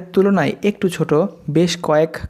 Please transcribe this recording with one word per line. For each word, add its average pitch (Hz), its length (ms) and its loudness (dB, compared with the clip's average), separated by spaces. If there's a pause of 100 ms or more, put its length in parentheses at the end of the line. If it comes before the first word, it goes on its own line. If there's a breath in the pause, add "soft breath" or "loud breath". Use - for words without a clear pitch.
(140)
তুলনায় 190 380 2 (120)
একটু 202 260 -2
ছোট, 160 240 -2 (360)
বেশ 170 340 0
কয়েক 160 340 0 (120)